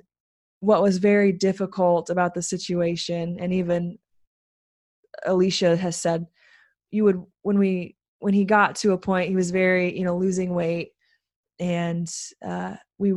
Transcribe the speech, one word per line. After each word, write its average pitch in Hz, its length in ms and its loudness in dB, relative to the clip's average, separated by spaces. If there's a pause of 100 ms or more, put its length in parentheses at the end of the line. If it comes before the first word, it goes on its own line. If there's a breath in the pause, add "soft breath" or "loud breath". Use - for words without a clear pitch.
(600)
what 190 220 4
was 196 160 2
very 202 320 4
difficult 185 800 0
about 175 240 0
the 175 80 -6
situation, 170 1000 -4
and 180 140 -4
even 175 440 -2 (1300)
Alicia 180 500 2
has 175 200 -2
said, 170 320 -2 (640 soft breath)
you 214 120 0
would, 185 200 2 (200)
when 202 160 0
we, 190 360 0 (240)
when 202 140 0
he 196 120 4
got 208 320 4
to 208 160 2
a 180 40 2
point, 185 320 0
he 190 60 -2
was 180 160 0
very, 185 460 2
you 185 60 -4
know, 175 140 -2
losing 185 360 -2
weight, 170 380 -2 (680)
and, 170 520 -4 (340)
uh, 180 300 -8 (220)
we 196 180 0